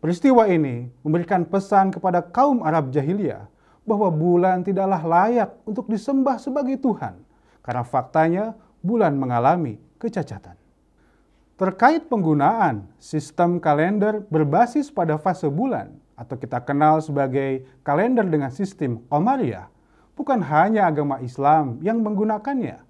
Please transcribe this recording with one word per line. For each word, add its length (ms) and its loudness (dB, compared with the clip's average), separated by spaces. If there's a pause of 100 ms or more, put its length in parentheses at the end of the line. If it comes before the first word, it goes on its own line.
Peristiwa 400 4
ini 560 0
memberikan 480 -2
pesan 480 2
kepada 240 0
kaum 400 2
Arab 320 -2
jahiliyah 560 -4 (400)
bahwa 240 2
bulan 480 2
tidaklah 400 0
layak 640 2
untuk 240 -8
disembah 480 0
sebagai 400 -4
Tuhan, 400 -4 (480)
karena 160 -6
faktanya 720 0 (320)
bulan 320 2
mengalami 640 0 (160)
kecacatan. 640 -8 (1000)
Terkait 480 2
penggunaan 880 0
sistem 640 -2
kalender 720 0
berbasis 560 2
pada 320 -2
fase 240 -4
bulan, 480 -4 (240)
atau 240 -14
kita 240 -8
kenal 400 2
sebagai 640 -2 (160)
kalender 400 2
dengan 240 0
sistem 640 -6
Qamariyah, 560 0 (480)
bukan 240 -2
hanya 480 2
agama 320 -2
Islam 640 2
yang 160 0
menggunakannya. 880 -2